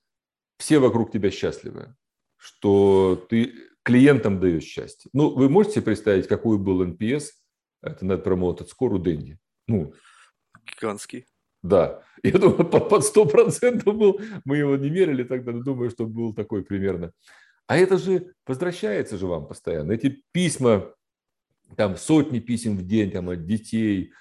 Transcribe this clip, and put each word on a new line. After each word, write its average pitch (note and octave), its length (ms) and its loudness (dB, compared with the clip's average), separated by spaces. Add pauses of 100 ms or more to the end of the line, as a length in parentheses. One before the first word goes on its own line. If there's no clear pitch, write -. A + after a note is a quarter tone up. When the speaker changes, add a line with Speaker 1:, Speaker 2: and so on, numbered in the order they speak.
(580)
Speaker 1:
все D3+ 220 4
вокруг A#2 320 2
тебя G2 200 -2
счастливы, - 640 -10 (420)
что G2 800 2 (140)
ты A2+ 240 -2 (300)
клиентам B2 560 4
даёшь E2+ 260 0
счастье. - 480 -16
Ну, D3 220 2
вы C3+ 140 4
можете G#3 260 4
себе A2 100 -2
представить, G2+ 420 0
какой G#2+ 320 0
был F#2+ 240 0
Н F2 140 -6
П A#2+ 220 -2
С, D3 140 -14 (500)
это - 220 -10
Net F#2 180 -2
Promoted F2+ 460 -2
Score A#2+ 260 -4
у F#2+ 40 0
Дэнди? D#2+ 380 -4 (300)
Ну. G2+ 260 -2 (720)
Speaker 2:
Гигантский. A2+ 600 -10 (380)
Speaker 1:
Да. F2 480 2
<laughs> - 120 -20
Я - 160 4
думаю, F#3+ 300 4
по-, D3+ 100 4
под - 260 2
сто G#3+ 200 4
процентов A3 720 2
был. G3 220 4 (260)
Мы C#3 120 -2
его C#3+ 200 0
не C#3 120 -4
мерили D#3 340 0
тогда, B2 280 -6
но A#2 120 -6
думаю, B2 260 -4
что A2+ 160 -6
был A2+ 280 -6
такой G#2 300 -6
примерно. F#2 480 -4 (560)
А A#2+ 100 2
это F#3 200 4
же F3 360 -2 (140)
возвращается E3+ 720 -6
же F#2 100 -6
вам D#2 200 -6
постоянно. D#2+ 460 -6
Эти A#2+ 380 -4
письма, B2 640 0 (840)
там G2 200 0
сотни D3+ 420 0
писем A2+ 380 -4
в F2+ 100 -8
день, G#2 240 0
там, F2+ 180 -6
от F2 160 -8
детей, G#2+ 760 -2